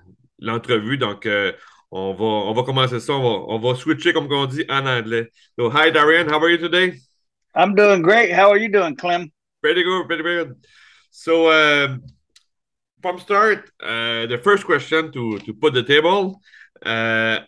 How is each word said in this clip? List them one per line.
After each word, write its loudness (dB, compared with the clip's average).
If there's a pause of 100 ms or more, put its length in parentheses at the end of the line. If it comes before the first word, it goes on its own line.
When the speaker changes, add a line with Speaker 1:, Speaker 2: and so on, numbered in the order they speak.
(400)
Speaker 1:
l'entrevue. -4
Donc, -6
euh, -2 (380)
on -6
va, -6
on -2
va -2
commencer -2
ça, -4
on -4
va, -2
on -6
va -2
switcher, -2
comme -4
on -2
dit, -6
en -2
anglais. -4 (280)
So, -2
hi, 4
Darian, 4
how 2
are 2
you 2
today? -2 (560)
Speaker 2:
I'm 2
doing 6
great. 4
How 6
are 4
you -2
doing, 0
Clem? -4 (300)
Speaker 1:
Pretty 0
good, -2
pretty -6
good. -4 (560)
So, 2
um, 2 (960)
from -6
start, 0 (120)
uh, -4
the -4
first 2
question 0
to, -6
to -14
put 0
the 0
table, 0 (420)
uh, -2